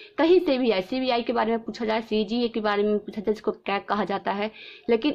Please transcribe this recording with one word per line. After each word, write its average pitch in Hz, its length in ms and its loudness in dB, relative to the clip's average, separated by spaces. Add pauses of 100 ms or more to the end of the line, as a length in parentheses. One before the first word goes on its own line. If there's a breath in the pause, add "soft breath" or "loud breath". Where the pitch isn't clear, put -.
(180 loud breath)
कहीं 330 220 6
से 277 180 2
भी 247 120 2
आए, 190 120 2
सीबीआई 254 400 0
के 240 100 -2
बारे 226 180 0
में 226 140 0
पूछा 226 200 -8
जाए, 220 180 0
सीजीए 220 460 0
के 226 120 -4
बारे 208 220 0
में 208 160 2
पूछा 208 220 -12
जाए, 214 140 0
जिसको 180 180 -4
क्या 196 280 -4
कहा 202 240 -2
जाता 190 280 -2
है, 208 180 -4 (400 loud breath)
लेकिन 240 240 2